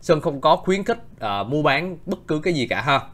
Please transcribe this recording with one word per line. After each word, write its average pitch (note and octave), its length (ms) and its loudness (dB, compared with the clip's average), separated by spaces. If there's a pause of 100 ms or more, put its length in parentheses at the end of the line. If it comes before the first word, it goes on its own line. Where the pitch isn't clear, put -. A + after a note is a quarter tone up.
Sơn D#3 200 2
không C#3+ 200 -4
có D#3+ 140 6
khuyến F#3+ 280 0
khích, A#3 160 -2 (200)
ờ, G2+ 240 -2
mua C#3 180 -2
bán D3+ 440 0
bất F#3 220 -6
cứ D#3 120 0
cái F3+ 140 0
gì C3+ 140 0
cả F#2+ 140 -2
ha. C3+ 180 2 (140)